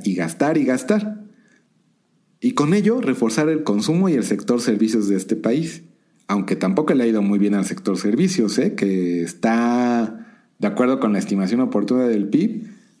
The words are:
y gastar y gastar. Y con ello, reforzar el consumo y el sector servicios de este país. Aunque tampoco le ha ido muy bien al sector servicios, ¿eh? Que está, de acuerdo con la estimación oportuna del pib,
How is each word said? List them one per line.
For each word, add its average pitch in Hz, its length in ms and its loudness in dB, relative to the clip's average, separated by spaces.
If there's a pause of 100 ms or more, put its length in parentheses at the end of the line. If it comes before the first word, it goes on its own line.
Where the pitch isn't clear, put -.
y 98 100 -2
gastar 143 460 0
y 135 60 2
gastar. 208 580 -2 (1160)
Y 123 120 0
con 147 240 0
ello, 220 260 2
reforzar 135 480 0
el 156 140 0
consumo 156 460 0
y 160 40 2
el 117 100 2
sector 117 380 0
servicios 110 460 2
de 98 80 2
este 95 200 -2
país. 147 460 -2 (460)
Aunque 98 280 -2
tampoco 95 380 0
le 127 120 2
ha - 20 2
ido 110 160 0
muy 101 160 2
bien 101 160 2
al 95 100 0
sector 90 320 -4
servicios, 117 640 0
¿eh? 180 160 2
Que 90 480 0
está, 117 1200 -2 (140)
de 104 80 -2
acuerdo 127 320 0
con 110 140 0
la 98 60 0
estimación 98 420 0
oportuna 123 460 0
del 104 200 0
pib, 175 400 -2 (320)